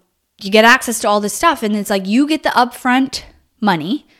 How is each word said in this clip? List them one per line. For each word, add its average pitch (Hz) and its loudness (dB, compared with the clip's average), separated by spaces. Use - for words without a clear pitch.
you 196 -10
get 214 6
access 240 2
to 220 -2
all 208 2
this 208 -6
stuff." 320 0
And 214 -2
it's 208 -6
like, 196 -2
you 254 2
get 311 -2
the 302 0
upfront 247 -2
money, 196 -2